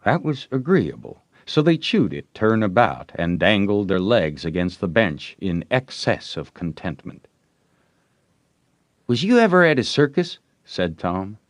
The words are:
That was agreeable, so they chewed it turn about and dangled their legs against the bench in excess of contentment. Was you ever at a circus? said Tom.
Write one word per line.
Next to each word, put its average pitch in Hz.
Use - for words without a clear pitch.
That 127
was 147
agreeable, 123
so -
they 165
chewed 156
it 71
turn 110
about 95
and 85
dangled 101
their 92
legs 92
against 87
the 98
bench 82
in 85
excess -
of 73
contentment. -
Was 120
you 240
ever 180
at 156
a 117
circus? -
said 85
Tom. 95